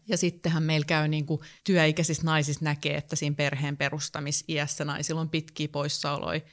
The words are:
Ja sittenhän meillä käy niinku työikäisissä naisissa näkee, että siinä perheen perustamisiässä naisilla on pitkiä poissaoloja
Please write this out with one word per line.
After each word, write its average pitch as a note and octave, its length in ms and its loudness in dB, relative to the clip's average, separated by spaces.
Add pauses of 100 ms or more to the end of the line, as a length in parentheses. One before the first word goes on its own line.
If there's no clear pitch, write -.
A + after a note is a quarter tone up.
Ja A#3+ 80 0
sittenhän E3+ 460 0
meillä D#3 220 2
käy D3+ 240 2
niinku D3+ 340 0 (220)
työikäisissä D#3+ 600 4
naisissa D3+ 400 2
näkee, D3 320 -2
että D3 200 -6
siinä D3 200 0
perheen C#3+ 400 0
perustamisiässä D3 1080 -2
naisilla D3+ 360 -2
on D#3 100 -2
pitkiä D#3 380 -2
poissaoloja D3 720 -2 (120)